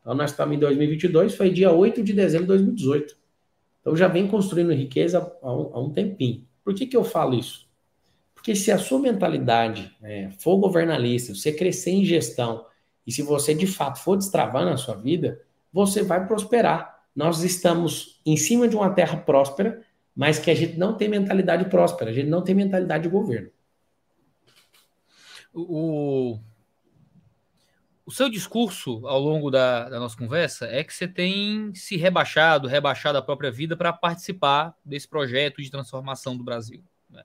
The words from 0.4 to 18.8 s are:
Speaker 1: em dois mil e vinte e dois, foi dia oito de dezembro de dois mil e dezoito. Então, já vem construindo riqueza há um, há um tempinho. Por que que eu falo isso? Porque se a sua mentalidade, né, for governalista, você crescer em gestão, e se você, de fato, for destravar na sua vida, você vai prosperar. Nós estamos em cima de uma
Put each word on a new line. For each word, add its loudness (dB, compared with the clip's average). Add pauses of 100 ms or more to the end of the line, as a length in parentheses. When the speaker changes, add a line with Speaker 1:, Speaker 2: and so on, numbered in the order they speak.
Speaker 1:
em -2
dois 4
mil 2
e 0
vinte -4
e 2
dois, 4
foi 4
dia 4
oito 4
de -2
dezembro 2
de -6
dois 4
mil 2
e -4
dezoito. -2 (640)
Então, 0
já 6
vem 2
construindo 2
riqueza 0
há -6
um, -4
há -6
um -4
tempinho. -4 (200)
Por -2
que -4
que -2
eu 2
falo 0
isso? -6 (680)
Porque -4
se 2
a 4
sua 0
mentalidade, 0
né, -10
for 2
governalista, 0
você -4
crescer -2
em 4
gestão, -2 (400)
e -8
se -4
você, 2
de 0
fato, -4
for 2
destravar 0
na 0
sua -6
vida, -2 (320)
você 2
vai 0
prosperar. 0 (120)
Nós 0
estamos 0
em 4
cima 2
de 0
uma 2